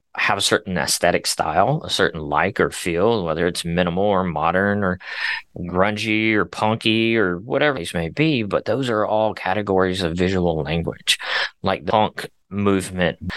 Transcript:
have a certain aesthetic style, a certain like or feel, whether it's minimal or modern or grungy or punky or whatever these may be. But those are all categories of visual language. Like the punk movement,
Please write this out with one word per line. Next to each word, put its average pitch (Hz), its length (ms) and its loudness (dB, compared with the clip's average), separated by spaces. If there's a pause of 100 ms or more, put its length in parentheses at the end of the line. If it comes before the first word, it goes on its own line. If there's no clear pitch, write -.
(160)
have - 220 0
a 98 40 -4
certain 95 360 0
aesthetic 87 500 2
style, 98 560 0
a 87 60 -10
certain 82 320 0
like 76 400 0
or 76 100 2
feel, 92 540 0
whether 82 220 0
it's 87 180 -4
minimal 87 400 0
or 98 180 2
modern 92 580 0
or 92 160 0 (600)
grungy 107 800 0
or 98 100 2
punky 110 720 0
or 90 220 2
whatever 135 380 0
these 85 160 -8
may 82 140 -2
be. 135 360 0
But 92 200 -2
those 123 260 -2
are 107 160 2
all 107 280 0
categories 95 720 0
of 82 120 -2
visual 87 480 0
language. 82 560 -2 (440)
Like 92 200 -2
the 90 80 -2
punk 107 380 2 (200)
movement, 92 720 0 (160)